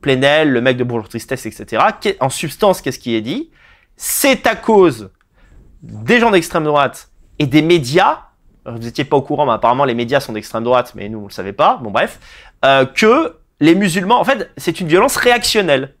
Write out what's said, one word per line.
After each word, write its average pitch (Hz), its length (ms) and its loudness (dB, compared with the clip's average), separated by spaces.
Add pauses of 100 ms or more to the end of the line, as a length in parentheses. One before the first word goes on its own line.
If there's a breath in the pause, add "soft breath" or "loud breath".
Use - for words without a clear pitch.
Plenel, 143 500 2
le 127 120 0
mec 127 160 0
de 123 60 -2
Bonjour 120 220 -6
Tristesse, - 380 -10
et 110 60 -10
cetera, 113 420 -2
qu'est-, - 280 -4
en 131 100 0
substance, 185 500 -2
qu'est-ce - 180 -8
qui 120 160 -6
est 113 60 0
dit ? 180 300 -8 (460 soft breath)
C'est - 520 0
à 220 80 -2
cause 156 560 2 (680 soft breath)
des 113 380 -2
gens 226 140 2
d'extrême 170 320 0
droite 143 460 0 (280)
et 151 80 0
des 143 160 2
médias, 160 600 2 (440)
euh, 123 60 -12
vous 117 160 -10
étiez 139 160 -6
pas 143 120 0
au 139 60 2
courant, 147 240 -2
mais 123 60 0
apparemment 120 320 2
les 127 100 0
médias 120 240 0
sont 131 140 -6
d'extrême 110 320 -8
droite, 123 320 0
mais 101 120 -12
nous 110 120 -10
on 101 60 -14
le 98 40 -18
savait 98 220 -10
pas, 196 280 0
bon 107 120 -10
bref, 147 260 -4 (460 loud breath)
euh, 135 220 4
que 240 500 2 (240)
les 160 160 4
musulmans, 196 420 0
en 190 60 0
fait, 220 320 -2
c'est - 240 -6
une 180 80 -6
violence 196 260 2
réactionnelle. 190 880 0